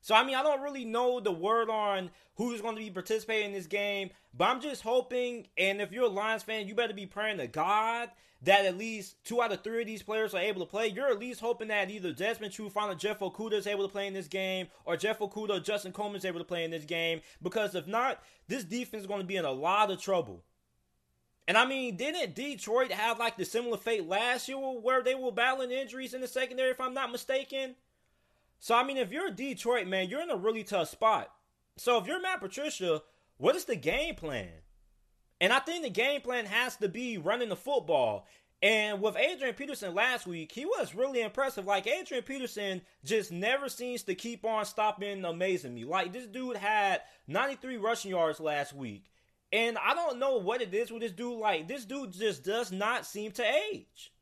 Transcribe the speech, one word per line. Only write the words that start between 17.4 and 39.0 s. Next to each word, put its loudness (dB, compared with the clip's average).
because 0
if -2
not, 0
this -2
defense -6
is -12
gonna -4
be -2
in 2
a 2
lot 4
of -4
trouble. 0
And, 6
I 8
mean, -2
didn't -2
Detroit 0
have, 0
like, 0
the -2
similar -2
fate 0
last 0
year -6
where 2
they 2
were -2
battling 2
injuries -6
in -6
the -6
secondary, 0
if -2
I'm -2
not -2
mistaken? -2
So, 4
I 6
mean, -2
if 0
you're -2
Detroit, -2
man, 0
you're -2
in -4
a 2
really 0
tough 0
spot. 4
So, 4
if 0
you're -2
Matt -2
Patricia, -2
what 6
is -4
the 0
game 0
plan? -6
And 6
I 6
think -4
the -4
game 2
plan -2
has 0
to 0
be -4
running 0
the -2
football. 2
And 4